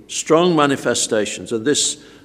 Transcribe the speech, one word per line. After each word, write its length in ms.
strong 460
manifestations, 1000
and 140
this 360